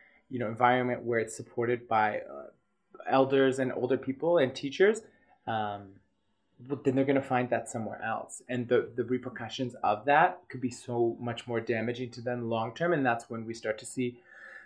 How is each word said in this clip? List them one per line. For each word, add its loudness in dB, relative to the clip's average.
you -6
know, -2
environment 2
where 2
it's -4
supported -2
by, 2
uh, -12
elders 4
and 0
older 0
people 0
and 2
teachers, 2
um, -4
but -8
then 4
they're 4
gonna 4
find 0
that 0
somewhere -6
else. -6
And -4
the, 4
the 0
repercussions -6
of 0
that 6
could -10
be -4
so -2
much -6
more -2
damaging -4
to -14
them -4
long -2
term. 0
And 2
that's 0
when -8
we -6
start -4
to -16
see, -4